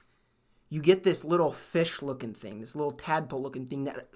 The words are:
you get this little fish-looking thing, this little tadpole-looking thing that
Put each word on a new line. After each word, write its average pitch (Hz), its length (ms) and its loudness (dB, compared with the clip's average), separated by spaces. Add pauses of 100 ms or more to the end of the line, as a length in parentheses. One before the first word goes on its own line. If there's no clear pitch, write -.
(680)
you 151 140 -4
get 185 220 6
this 185 200 4
little 160 280 4
fish-looking 139 840 -2
thing, 104 260 -12
this 113 140 -10
little 147 160 -2
tadpole-looking 135 760 -4
thing 139 180 -6
that - 320 -8